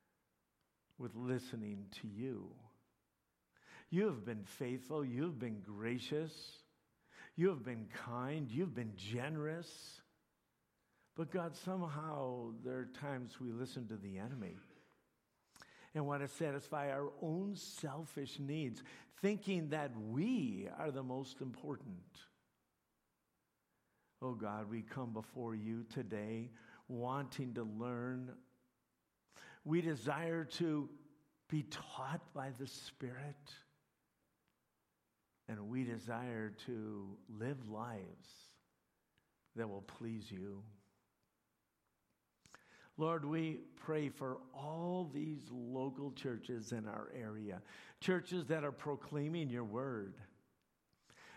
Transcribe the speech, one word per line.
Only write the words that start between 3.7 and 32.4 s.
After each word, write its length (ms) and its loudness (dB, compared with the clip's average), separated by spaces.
You 180 6
have 200 2
been 180 -2
faithful. 640 0
You 160 2
have 160 2
been 240 0
gracious. 960 0
You 140 10
have 160 4
been 240 -2
kind. 460 2
You've 240 4
been 220 0
generous. 1040 -2
But 160 0
God, 260 2
somehow 960 0
there 140 0
are 140 -2
times 400 -2
we 120 0
listen 360 -2
to 80 -2
the 220 -4
enemy 400 -4
and 120 2
want 140 2
to 80 0
satisfy 600 0
our 200 2
own 340 2
selfish 840 -4
needs, 440 0
thinking 480 4
that 280 2
we 720 4
are 120 2
the 120 0
most 380 -2
important. 800 -4
Oh 100 0
God, 380 0
we 100 0
come 320 -2
before 420 -2
you 380 0
today 580 -2
wanting 680 0
to 100 2
learn. 640 0
We 200 6
desire 680 2
to 360 4
be 160 4
taught 680 -4
by 260 -2